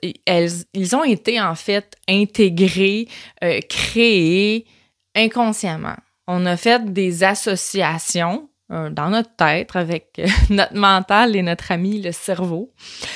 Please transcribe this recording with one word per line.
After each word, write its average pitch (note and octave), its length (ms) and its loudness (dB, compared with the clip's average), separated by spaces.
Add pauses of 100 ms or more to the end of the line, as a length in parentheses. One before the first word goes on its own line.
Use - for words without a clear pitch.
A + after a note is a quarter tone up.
et - 240 -10
elles, E3+ 240 2 (240)
ils F#3+ 220 -2
ont D#4 80 0
été A#3 360 0
en F3 140 -2
fait G3+ 420 -4 (120)
intégrés, G3 1000 2 (380)
euh, D#3+ 240 0
créés G#3 960 2 (480)
inconsciemment. A3 840 -2 (280)
On F3+ 200 0
a F3 100 0
fait A#3 360 0
des F3+ 300 -2
associations, F#3+ 1300 -2 (220)
euh, D#3+ 160 -6
dans D3+ 220 -4
notre A3 240 0
tête D#3 400 0
avec, E3+ 360 -4 (100)
euh, E3+ 80 0 (100)
<laughs> - 120 6
notre G3 240 2
mental G3+ 600 4
et F#3+ 80 0
notre E3+ 300 -2
ami F#3+ 280 -2
le F3 120 -6
cerveau. F3+ 600 -4 (420)